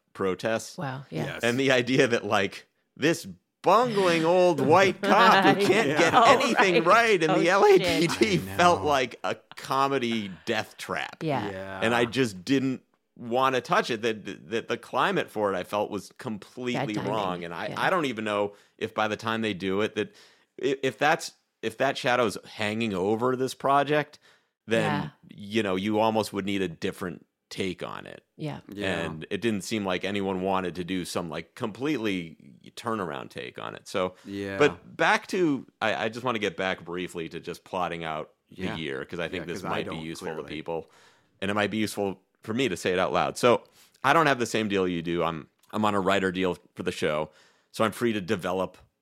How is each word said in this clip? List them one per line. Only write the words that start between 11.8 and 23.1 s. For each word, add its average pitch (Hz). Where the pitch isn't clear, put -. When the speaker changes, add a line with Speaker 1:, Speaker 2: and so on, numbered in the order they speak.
Speaker 1:
And 113
I 120
just 107
didn't 131
want 127
to 123
touch 180
it, 110
that, 98
that 110
the 120
climate 151
for 104
it, 92
I 90
felt, 104
was 101
completely 123
Speaker 2:
Bad -
timing. 107
Speaker 1:
wrong. 92
And 85
I, 82
Speaker 2:
Yeah. 117
Speaker 1:
I 139
don't 175
even 110
know 104
if 104
by 107
the 107
time 113
they 107
do 95
it, 110
that 104
i-, 139
if 131
that's, 147
if 110
that 135
shadow's 120
hanging 107
over 110